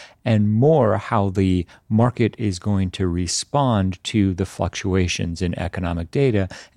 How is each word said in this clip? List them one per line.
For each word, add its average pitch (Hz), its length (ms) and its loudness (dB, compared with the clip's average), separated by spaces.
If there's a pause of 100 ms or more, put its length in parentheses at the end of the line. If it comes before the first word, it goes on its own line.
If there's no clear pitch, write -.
(240)
and 107 280 2
more 120 440 4
how 104 320 0
the 92 380 2 (220)
market 113 500 2
is 101 220 -4
going 98 280 0
to 92 200 -2
respond 95 960 -2
to 98 280 2
the 92 140 -2
fluctuations 90 960 -2
in 87 160 -4
economic 85 540 -4
data 113 360 2 (280)